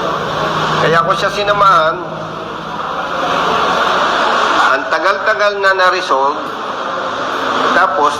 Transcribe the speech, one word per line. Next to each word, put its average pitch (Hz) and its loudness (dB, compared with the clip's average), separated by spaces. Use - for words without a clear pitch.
Kaya 165 2
ako 180 0
siya 196 0
sinamahan, 190 2
ang 127 0
tagal-tagal 202 0
na 190 4
na-resolve, 180 2
tapos - 2